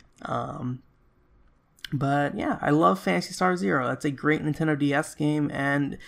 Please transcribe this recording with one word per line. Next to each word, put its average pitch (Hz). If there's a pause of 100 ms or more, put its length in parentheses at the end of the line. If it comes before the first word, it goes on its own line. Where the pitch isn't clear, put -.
(240)
Um, 127 (1080)
but 143
yeah, -
I -
love 175
Phantasy 175
Star 185
Zero. 170
That's 131
a 147
great 151
Nintendo 151
D 143
S -
game. 151
And 139 (100)